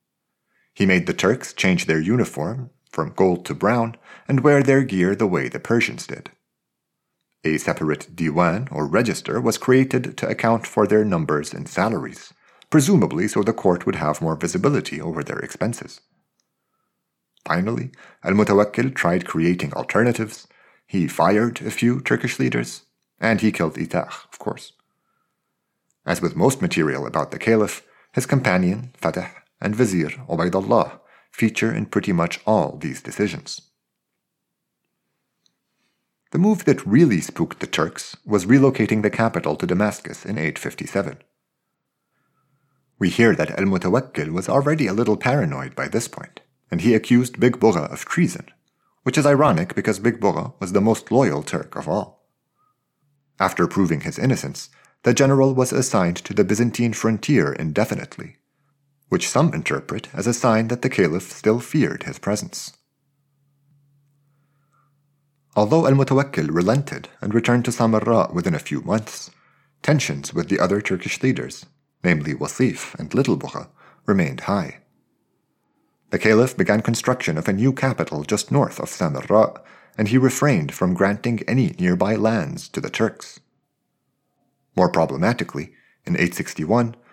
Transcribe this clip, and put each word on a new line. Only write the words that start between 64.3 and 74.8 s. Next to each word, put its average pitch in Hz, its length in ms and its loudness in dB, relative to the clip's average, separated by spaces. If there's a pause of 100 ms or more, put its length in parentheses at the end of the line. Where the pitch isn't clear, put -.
Although 117 320 4
Al-Mutawakkil 135 640 2
relented 113 540 0 (140)
and 104 120 -4
returned 120 320 2
to 120 60 -2
Samarra 113 600 2
within 90 220 -2
a - 60 -2
few - 220 -6
months, - 500 -6 (500)
tensions 73 520 0
with 82 160 -4
the 95 100 0
other 95 200 2
Turkish - 440 -4
leaders, 123 420 -4 (380)
namely 78 300 2
Wasif 85 640 -2
and - 180 -10
Little 127 240 2
Bugha, - 300 -12 (380)
remained 190 360 0
high. 95 360 -4 (1300)